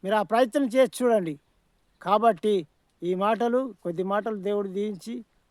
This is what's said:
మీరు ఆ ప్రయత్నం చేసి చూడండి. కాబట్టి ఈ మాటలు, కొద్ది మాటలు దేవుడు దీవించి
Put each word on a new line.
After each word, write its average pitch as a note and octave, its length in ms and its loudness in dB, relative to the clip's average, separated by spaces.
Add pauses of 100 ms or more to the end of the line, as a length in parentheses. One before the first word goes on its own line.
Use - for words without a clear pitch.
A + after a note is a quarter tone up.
మీరు G3 100 -2
ఆ G#3+ 80 2
ప్రయత్నం B3 440 2
చేసి B3 380 2
చూడండి. F#3 360 2 (640)
కాబట్టి G#3 640 2 (360)
ఈ F3 120 -2
మాటలు, A3+ 680 -2
కొద్ది F3 200 -6
మాటలు G#3 340 -4
దేవుడు G3+ 320 -4
దీవించి G#3 560 -8 (260)